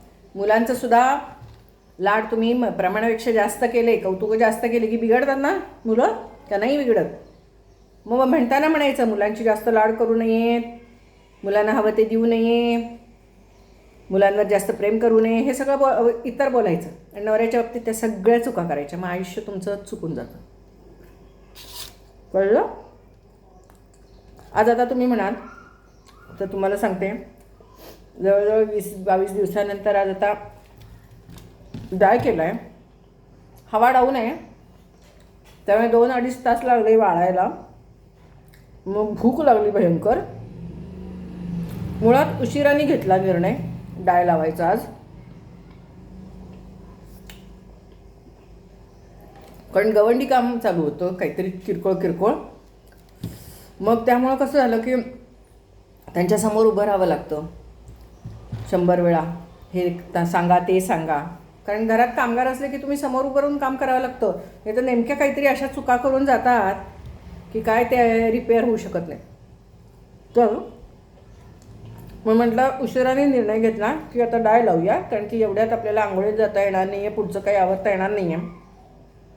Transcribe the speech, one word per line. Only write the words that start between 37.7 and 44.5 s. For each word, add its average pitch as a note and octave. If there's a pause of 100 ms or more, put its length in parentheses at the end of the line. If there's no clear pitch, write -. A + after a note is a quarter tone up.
मग G#3+
भूक B3
लागली G#3+
भयंकर, G3+ (1800)
मुळात C4
उशिराने C#4+
घेतला F#3+
निर्णय F#3+ (420)
डाळ F3+
लावायचा E3